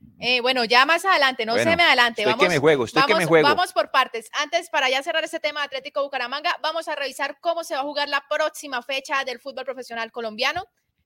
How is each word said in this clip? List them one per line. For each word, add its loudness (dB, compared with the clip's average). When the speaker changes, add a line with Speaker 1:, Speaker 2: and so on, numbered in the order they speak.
Speaker 1:
Eh, 0
bueno, 0
ya 6
más 0
adelante, 2
no -2
Speaker 2:
Bueno, 2
Speaker 1:
se 4
me 4
adelante. 4
Speaker 2:
estoy 2
que -6
Speaker 1:
Vamos, 2
Speaker 2:
me 2
juego, 4
estoy 0
que 2
me 4
Speaker 1:
vamos, 2
Speaker 2:
juego. 6
Speaker 1:
vamos 2
por -2
partes. -2
Antes, -4
para 0
ya 0
cerrar -2
ese -8
tema -4
de -2
Atlético -8
Bucaramanga, -4
vamos -4
a -6
revisar -6
cómo -4
se -8
va -2
a -2
jugar -4
la -2
próxima -4
fecha -4
del -8
fútbol -12
profesional -10
colombiano. -4